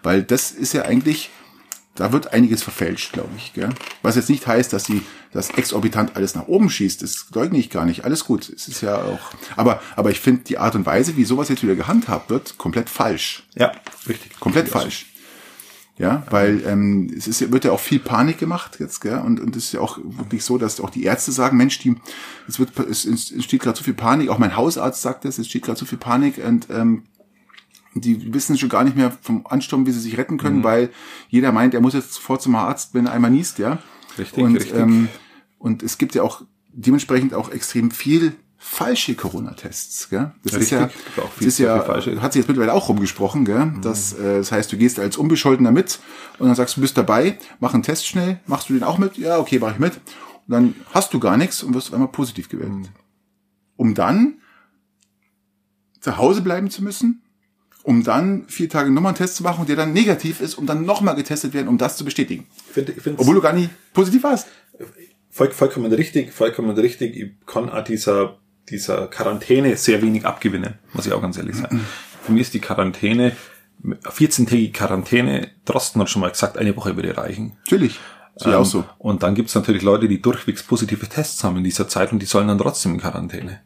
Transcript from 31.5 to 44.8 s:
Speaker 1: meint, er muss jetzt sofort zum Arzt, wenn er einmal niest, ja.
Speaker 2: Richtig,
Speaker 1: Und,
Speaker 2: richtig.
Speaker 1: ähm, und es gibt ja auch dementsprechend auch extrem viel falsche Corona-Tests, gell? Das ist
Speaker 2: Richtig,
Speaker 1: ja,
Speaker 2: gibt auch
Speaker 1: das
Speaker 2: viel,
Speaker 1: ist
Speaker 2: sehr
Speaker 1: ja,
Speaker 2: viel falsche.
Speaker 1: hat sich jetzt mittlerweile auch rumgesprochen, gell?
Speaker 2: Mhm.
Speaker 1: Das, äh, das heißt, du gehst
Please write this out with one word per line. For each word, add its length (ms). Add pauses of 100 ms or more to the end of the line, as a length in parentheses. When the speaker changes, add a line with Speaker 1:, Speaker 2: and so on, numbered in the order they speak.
Speaker 1:
meint, 220
er 80
muss 140
jetzt 180
sofort 300
zum 120
Arzt, 380
wenn 140
er 60
einmal 180
niest, 260
ja. 220 (400)
Speaker 2:
Richtig, 240
Speaker 1:
Und, 120
Speaker 2:
richtig. 200
Speaker 1:
ähm, 320 (500)
und 240
es 160
gibt 160
ja 80
auch 220 (280)
dementsprechend 640
auch 160
extrem 400
viel 460 (240)
falsche 560
Corona-Tests, 920
gell? 220 (120)
Das 100
ist 60
Speaker 2:
Richtig, 200
Speaker 1:
ja, 80
Speaker 2:
gibt 320
auch 60
Speaker 1:
das 100
Speaker 2:
viel, 120
Speaker 1:
ist 100
Speaker 2:
sehr 100
Speaker 1:
ja, 120
Speaker 2:
viel 60
falsche. 360
Speaker 1:
hat 120
sich 80
jetzt 60
mittlerweile 260
auch 160
rumgesprochen, 560
gell? 200
Speaker 2:
Mhm. 160
Speaker 1:
Das, 320
äh, 260
das 120
heißt, 200
du 60
gehst 220